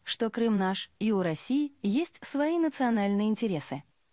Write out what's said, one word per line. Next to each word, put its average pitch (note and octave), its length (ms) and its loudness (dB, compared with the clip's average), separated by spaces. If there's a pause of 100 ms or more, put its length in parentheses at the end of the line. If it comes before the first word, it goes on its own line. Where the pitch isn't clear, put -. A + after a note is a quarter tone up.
что - 260 -2
Крым A3+ 280 2
наш, F#3+ 420 -2
и A3 140 2
у G3 80 2
России B3+ 500 0 (100)
есть A#3+ 400 0
свои D4+ 360 0
национальные G#3+ 720 2
интересы? F3 540 -2 (300)